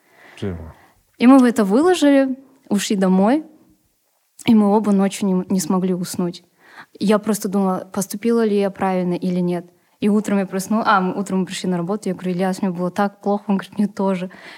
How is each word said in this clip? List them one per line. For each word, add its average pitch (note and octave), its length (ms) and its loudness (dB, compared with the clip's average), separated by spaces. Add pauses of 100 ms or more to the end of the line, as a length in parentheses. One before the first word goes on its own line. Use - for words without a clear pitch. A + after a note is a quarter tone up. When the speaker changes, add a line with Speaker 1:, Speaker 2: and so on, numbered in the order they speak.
(380)
Speaker 1:
Живо. E2 360 -10 (440)
Speaker 2:
И A#3 100 4
мы C4+ 120 10
в B3 40 6
это A#3 220 2
выложили, C#4 720 2 (320)
ушли G#3 260 -2
домой, F#3+ 480 2 (1000)
и A#3 100 4
мы G#3 120 4 (100)
оба G#3 160 0
ночью G3 340 0
не, F#3 220 0
не F#3+ 100 0
смогли F#3 340 0
уснуть. F3 500 -6 (560)
Я G#3 200 2
просто G#3+ 300 -4
думала, F#3+ 440 -2
поступила A3+ 520 -2
ли G#3 140 0
я G3 120 0
правильно F#3 440 -2
или F3+ 260 -2
нет. F3 240 -2 (340)
И G#3 100 -2
утром G3+ 300 0
я F#3+ 60 -2
проснула, F#3+ 420 -4
а, G3+ 140 4
мы, F#3 180 -2
утром F#3+ 220 -4
мы F3+ 40 -2
пришли F#3 240 -8
на F3+ 80 -2
работу, F#3+ 320 -6
я F3+ 60 -4
говорю: F3+ 160 -6
«Ильяс, F#3 300 -2
мне F#3+ 100 -2
было F3 180 -6
так G3+ 320 -4
плохо». G3+ 260 -2
Он G3 100 0
говорит: - 200 -8
«Мне G#3 100 0
тоже». F#3+ 420 -4 (280)